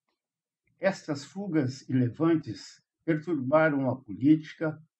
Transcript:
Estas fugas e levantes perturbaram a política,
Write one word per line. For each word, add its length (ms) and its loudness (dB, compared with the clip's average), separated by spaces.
Estas 440 -2
fugas 680 -4
e 40 -2
levantes 880 -2
perturbaram 880 0
a 60 -2
política, 840 0